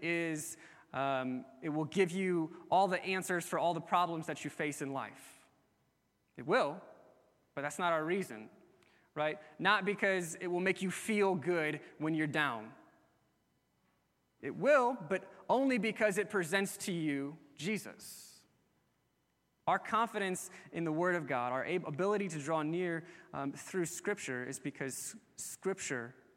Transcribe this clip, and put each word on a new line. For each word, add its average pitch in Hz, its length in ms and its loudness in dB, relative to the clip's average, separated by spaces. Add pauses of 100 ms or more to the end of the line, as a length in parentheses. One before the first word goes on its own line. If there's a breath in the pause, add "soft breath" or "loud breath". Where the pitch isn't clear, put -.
is 165 540 -2 (360 loud breath)
um, 131 520 -2 (180)
it 160 80 -2
will 156 160 0
give 175 240 2
you 180 400 0 (200 loud breath)
all 185 180 6
the 180 160 0
answers 185 420 0
for 170 120 0
all 165 160 4
the 165 60 -2
problems 170 460 2
that 151 180 -6
you 147 60 -4
face 151 320 -4
in 139 100 -4
life. 117 480 -8 (960)
It 123 100 -10
will, 156 340 2 (720)
but 139 80 -4
that's 143 160 -4
not 175 140 4
our 156 120 2
reason, 139 440 -2 (680 soft breath)
right? 151 240 0 (200 loud breath)
Not 190 260 4
because 190 520 2
it 180 120 -6
will 175 120 0
make 185 220 2
you 190 80 0
feel 196 440 2
good 151 460 0 (180 loud breath)
when 156 160 0
you're 156 120 2
down. 131 420 0 (1700)
It 135 140 -6
will, 254 400 6 (120)
but 185 160 0 (240 loud breath)
only 254 300 4
because 208 400 2
it 202 100 0
presents 190 500 0
to - 140 -4
you 151 440 -2 (200)
Jesus. - 840 -6 (1300)
Our 185 100 4
confidence 214 720 0 (220 loud breath)
in 170 120 -2
the 160 60 0
Word 175 240 4
of 160 140 0
God, 123 240 2
our 131 120 0
ab-, 170 220 -2
ability 196 440 0
to 156 80 -6
draw 156 240 0
near, 165 420 -2 (280 loud breath)
um, 139 200 -4
through - 340 -4
Scripture 143 580 -4
is 135 140 -8
because - 560 -6 (220)
Scripture 135 800 -4 (220)